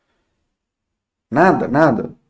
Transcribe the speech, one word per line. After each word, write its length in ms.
Nada, 380
nada. 420